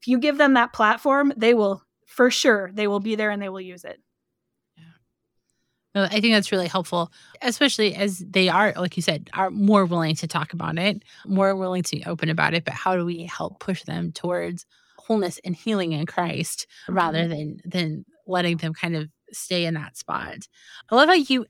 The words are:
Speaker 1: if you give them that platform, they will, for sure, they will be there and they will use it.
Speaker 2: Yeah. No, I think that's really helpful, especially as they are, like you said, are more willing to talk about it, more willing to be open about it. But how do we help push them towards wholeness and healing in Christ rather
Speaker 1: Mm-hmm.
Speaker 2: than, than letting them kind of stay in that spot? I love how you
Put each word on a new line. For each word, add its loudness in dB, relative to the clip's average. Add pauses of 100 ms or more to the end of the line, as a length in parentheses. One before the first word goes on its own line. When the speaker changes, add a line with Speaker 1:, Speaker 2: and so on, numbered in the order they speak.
Speaker 1:
if -18
you 4
give 2
them 6
that 4
platform, 2
they 6
will, 2 (240)
for 4
sure, 2
they 0
will 0
be -2
there 0
and -4
they -6
will -10
use -16
it. -14 (760)
Speaker 2:
Yeah. -20 (1120)
No, 2
I 0
think 4
that's 2
really 0
helpful, -4 (300)
especially 0
as -2
they 2
are, 2
like -4
you -2
said, -2
are 0
more 4
willing 0
to -6
talk -4
about -6
it, -2 (240)
more 2
willing -2
to -6
be -8
open -4
about 0
it. -2
But -6
how 0
do -2
we -6
help -10
push -6
them -6
towards -6 (320)
wholeness -2
and -4
healing -2
in -2
Christ -4 (220)
rather 0
Speaker 1:
Mm-hmm. -2
Speaker 2:
than, -8
than -6 (220)
letting 0
them -6
kind -6
of -6 (240)
stay -4
in -2
that -10
spot? -10 (440)
I 0
love 6
how 8
you 2